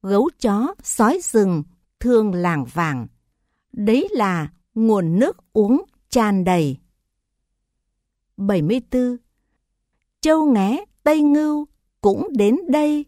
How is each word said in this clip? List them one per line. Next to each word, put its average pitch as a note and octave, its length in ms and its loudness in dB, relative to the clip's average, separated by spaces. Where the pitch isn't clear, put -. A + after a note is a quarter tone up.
Gấu G3+ 280 2
chó A#3 420 0
sói B3+ 400 0
rừng F#3+ 400 2
thường A3 340 2
lảng E3+ 300 -2
vảng, C#3 420 -4
đấy A3+ 380 0
là F#3+ 420 -2
nguồn G3+ 440 2
nước D4 180 0
uống A3 300 2
tràn G3+ 340 0
đầy. E3 340 0
Bảy G3 260 0
mươi A3 180 0
tư. B3 260 -2
Trâu D#4 320 0
nghé A3+ 320 -2
Tây D4+ 160 2
Ngưu D4 440 0
cũng G3+ 320 -2
đến G#3+ 240 2
đây D4+ 400 0